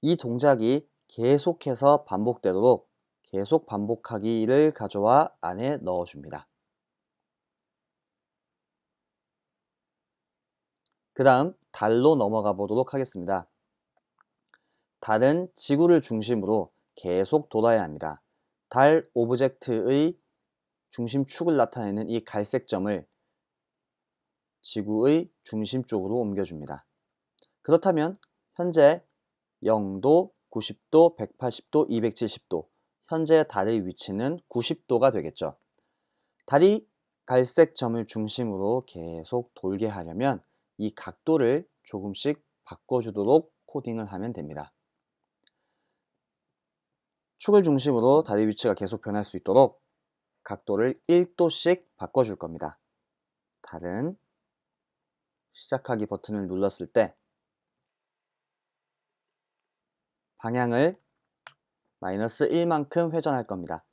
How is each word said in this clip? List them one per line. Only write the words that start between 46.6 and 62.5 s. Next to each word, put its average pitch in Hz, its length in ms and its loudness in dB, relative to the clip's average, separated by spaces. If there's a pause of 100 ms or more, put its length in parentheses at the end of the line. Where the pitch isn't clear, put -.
축을 208 240 6
중심으로 139 580 4
달의 107 260 0
위치가 107 280 0
계속 101 260 -8
변할 104 240 -4
수 - 120 -14
있도록 117 440 4 (600)
각도를 104 640 -4
일 175 300 2
도씩 170 580 0
바꿔줄 107 400 -2
겁니다. 80 420 -12 (840)
달은 92 560 -10 (1400)
시작하기 117 540 -6
버튼을 101 400 -8
눌렀을 92 400 -4
때 - 280 0 (3250)
방향을 123 600 0 (1000)
마이너스 104 440 -4
일만큼 165 720 -2